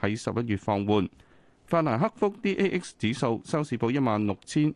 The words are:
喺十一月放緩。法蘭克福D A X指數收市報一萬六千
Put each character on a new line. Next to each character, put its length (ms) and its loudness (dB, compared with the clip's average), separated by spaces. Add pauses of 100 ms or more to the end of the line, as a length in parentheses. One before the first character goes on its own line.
喺 140 0
十 160 -4 (120)
一 60 -6
月 80 0
放 280 -2
緩。 240 2 (580)
法 160 2
蘭 160 0
克 160 0
福 280 0
D 140 0
A 220 0
X 200 -10
指 160 0
數 280 0
收 220 -2
市 140 -4
報 120 0
一 80 0
萬 280 2
六 180 -2
千 320 2